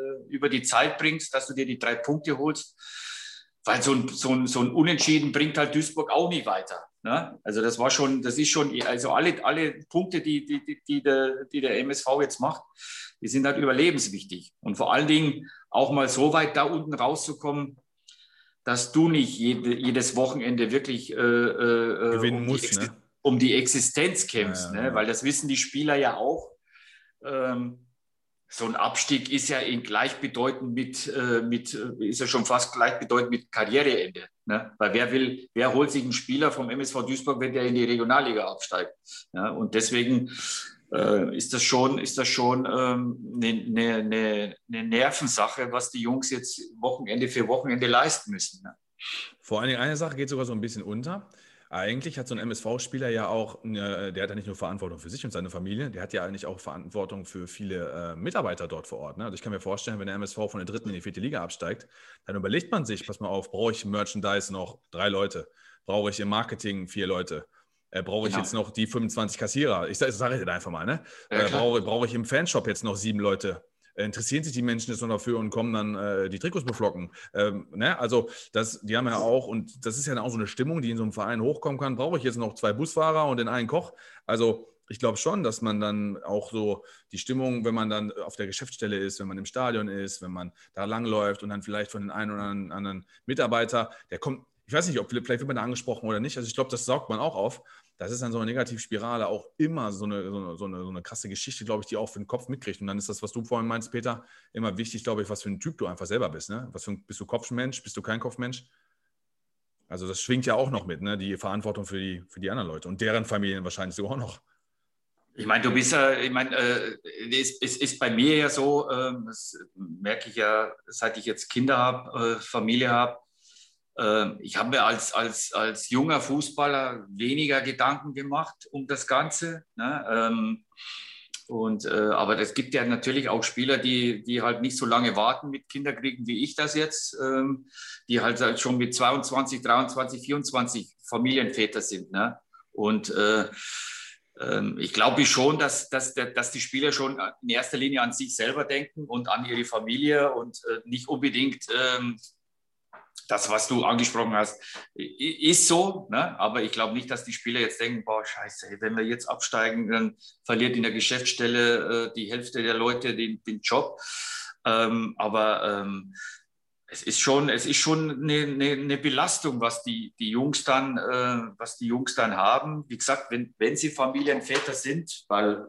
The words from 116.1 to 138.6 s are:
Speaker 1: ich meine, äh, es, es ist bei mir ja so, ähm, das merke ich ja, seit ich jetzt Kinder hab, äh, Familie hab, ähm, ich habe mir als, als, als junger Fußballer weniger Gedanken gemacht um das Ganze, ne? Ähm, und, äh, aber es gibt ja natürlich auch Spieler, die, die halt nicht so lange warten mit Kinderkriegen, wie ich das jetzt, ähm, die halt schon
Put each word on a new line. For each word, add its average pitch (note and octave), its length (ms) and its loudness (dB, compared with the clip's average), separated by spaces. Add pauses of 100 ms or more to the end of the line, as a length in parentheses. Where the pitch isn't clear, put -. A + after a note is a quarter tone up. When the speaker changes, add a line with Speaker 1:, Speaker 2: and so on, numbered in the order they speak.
Speaker 1:
ich B2+ 100 0
meine, B2+ 260 -2
äh, A#2+ 420 0 (340)
es, C3 280 0
es B2 180 -2
ist C3 200 0
bei A#2+ 140 2
mir C#3 260 6
ja D3 120 4
so, C#3+ 420 2
ähm, B2+ 340 -2
das - 320 -14 (160)
merke F#2+ 560 -6
ich G#2 60 -16
ja, A2 360 4 (140)
seit A2 320 -2
ich G#2+ 80 -8
jetzt - 240 -4
Kinder B2+ 300 4
hab, B2 360 0
äh, A#2 200 2
Familie A#2+ 560 0
hab, A#2+ 320 2 (760)
ähm, G#2+ 420 4
ich - 160 -6
habe A#2 120 0
mir B2+ 140 4
als, A2+ 300 2
als, A2+ 400 -2
als A2 360 -2
junger C#3 320 4
Fußballer C3+ 880 0
weniger C3+ 520 0
Gedanken C3+ 520 0
gemacht C#3+ 580 -4
um C3+ 160 -6
das C3+ 200 -2
Ganze, D#3+ 560 0 (120)
ne? C3 340 -4
Ähm, A2+ 560 0 (800)
und, A2 380 -2
äh, - 40 -2
aber G#2+ 500 4
es G#2 140 0
gibt B2+ 200 -2
ja B2+ 100 2
natürlich B2 460 0
auch A2 120 2
Spieler, C3 360 2
die, A#2+ 440 2
die A#2+ 200 -2
halt A#2 200 2
nicht B2+ 140 -2
so C3 100 0
lange A#2 300 4
warten B2+ 340 2
mit C3+ 200 -10
Kinderkriegen, B2+ 580 -4
wie A#2 160 0
ich D3 120 -4
das D3+ 200 -2
jetzt, D#3 480 -2
ähm, C3 440 0 (420)
die A#2+ 100 4
halt A#2 400 2
schon B2+ 180 2